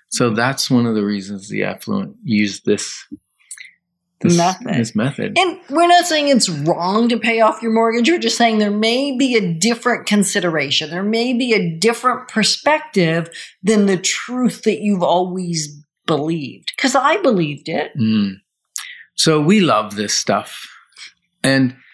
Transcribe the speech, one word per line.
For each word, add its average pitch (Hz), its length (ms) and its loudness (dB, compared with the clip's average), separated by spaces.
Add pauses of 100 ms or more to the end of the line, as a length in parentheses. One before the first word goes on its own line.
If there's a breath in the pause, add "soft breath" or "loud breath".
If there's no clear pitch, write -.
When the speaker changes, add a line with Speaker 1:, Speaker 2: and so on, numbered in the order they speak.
Speaker 1:
So 120 220 0
that's 123 400 -2
one 120 160 4
of 113 80 0
the 104 100 0
reasons 101 440 -6
the 104 160 -4
affluent 98 600 -6
use 104 380 0
this, - 320 -2 (1300 loud breath)
this 175 180 4
Speaker 2:
Method. 180 360 0
Speaker 1:
this 117 220 -2
method. 117 420 -2
Speaker 2:
And 359 300 0
we're 330 180 2
not 349 200 6
saying 302 220 0
it's 254 200 4
wrong 175 600 0
to 233 80 0
pay 226 220 0
off 294 220 2
your 226 100 0
mortgage. 226 360 2
We're 339 100 2
just 226 200 -2
saying 226 200 2
there 208 120 2
may 240 460 0
be 247 200 0
a 180 160 0
different 226 540 -2
consideration. 165 800 0
There 175 140 -6
may 226 320 0
be 240 180 0
a 175 240 0
different 233 520 0
perspective 196 1000 0 (340 loud breath)
than 208 240 4
the 190 120 2
truth - 640 -4
that 208 180 -2
you've 190 220 0
always 170 760 -2 (280)
believed. 151 720 -4
'Cause 262 180 -2
I 294 220 2
believed 180 500 0
it. - 320 -6
Speaker 1:
Mm. 110 360 0 (800 loud breath)
So 156 240 4
we 196 200 4
love 107 360 0
this 104 180 -4
stuff. - 520 -4 (760 loud breath)
And 135 340 2 (180 soft breath)